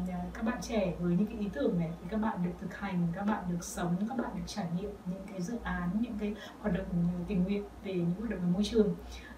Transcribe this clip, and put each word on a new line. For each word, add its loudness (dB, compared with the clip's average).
ờ, -4
các -4
bạn 0
trẻ 2
với 2
những 6
cái -6
ý 0
tưởng 2
này 2
thì -10
các 0
bạn 2
được 2
thực -6
hành, 0
các -2
bạn 2
được -2
sống, 0
các -2
bạn 0
được -4
trải -4
nghiệm -2
những -4
cái -6
dự -2
án, -2
những -2
cái 0
hoạt 2
động, 0
ờ, 2
tình 2
nguyện 2
về -4
những 4
hoạt -2
động -2
về 2
môi 4
trường. 6